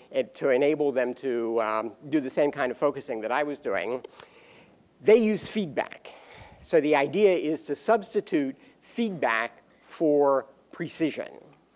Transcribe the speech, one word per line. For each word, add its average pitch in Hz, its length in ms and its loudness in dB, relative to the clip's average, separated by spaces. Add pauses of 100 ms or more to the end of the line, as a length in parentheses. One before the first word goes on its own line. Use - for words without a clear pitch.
(100)
it, 131 240 -2
to 151 160 0
enable 143 420 2
them 123 220 0
to, 117 480 -2
um, 110 300 -2 (180)
do 151 100 0
the 131 80 -4
same 147 220 0
kind 135 200 -2
of 117 60 -8
focusing 135 460 -4
that 110 100 -4
I 143 120 0
was 147 140 -8
doing? 107 460 -4 (1000)
They 208 140 8
use 214 300 2
feedback. - 640 -8 (480)
So 160 220 2
the 151 120 2
idea 165 380 4
is 143 300 -2
to 143 120 -6
substitute 190 800 0 (280)
feedback 127 800 -2 (180)
for 143 640 2 (240)
precision. - 600 -6 (460)